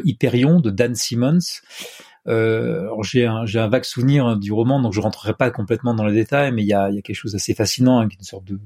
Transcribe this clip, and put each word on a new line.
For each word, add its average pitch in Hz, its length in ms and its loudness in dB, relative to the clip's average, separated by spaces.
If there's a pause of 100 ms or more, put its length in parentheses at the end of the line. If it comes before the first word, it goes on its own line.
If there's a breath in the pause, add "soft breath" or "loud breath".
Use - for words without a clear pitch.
Hyperion 135 560 2
de 113 80 0
Dan 117 260 0
Simmons. 127 440 0 (880 loud breath)
Euh, 113 540 0
alors 107 220 -6
j'ai 120 220 2
un, 113 220 -2
j'ai 104 100 -2
un 113 100 2
vague 120 160 0
souvenir, 131 440 2
hein, 113 100 2
du 101 140 -4
roman, 117 280 2
donc 113 140 0
je 104 60 -2
rentrerai 107 340 -2
pas 127 160 0
complètement 117 460 -2
dans 107 100 0
les 104 80 2
détails, 135 380 2
mais 110 100 -2
il 101 60 -2
y 104 60 2
a, 98 180 0
il 101 40 -4
y 104 40 -6
a - 20 -10
quelque 101 140 -10
chose - 160 -10
d'assez 104 240 -4
fascinant, 123 440 2
hein, 113 80 2
qui - 80 -8
est - 40 -20
une 98 60 -18
sorte 98 200 -16
de, 98 200 -10